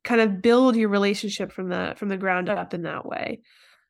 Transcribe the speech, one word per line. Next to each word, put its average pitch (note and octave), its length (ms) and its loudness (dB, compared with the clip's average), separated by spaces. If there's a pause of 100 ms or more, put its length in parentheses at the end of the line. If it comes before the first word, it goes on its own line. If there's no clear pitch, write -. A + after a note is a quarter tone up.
kind A#3 180 2
of G3 220 2
build A#3+ 320 6
your A3 140 2
relationship G3+ 640 0
from F#3 160 -8
the, F3+ 280 -4
from G#3 120 -6
the G3 80 -2
ground F#3 320 -2
up F3+ 260 -6
in E3+ 80 -6
that D#3+ 240 -8
way? - 360 -8 (480)